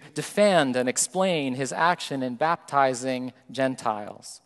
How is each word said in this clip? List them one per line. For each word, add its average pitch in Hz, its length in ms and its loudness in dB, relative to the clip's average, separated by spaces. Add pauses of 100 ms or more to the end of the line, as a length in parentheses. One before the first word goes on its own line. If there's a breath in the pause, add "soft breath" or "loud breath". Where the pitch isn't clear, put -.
(140)
defend 156 640 4
and 127 120 0
explain 156 680 0
his 131 180 -4
action 165 500 0
in 123 140 -4
baptizing 131 960 0 (180 soft breath)
Gentiles. 110 960 -4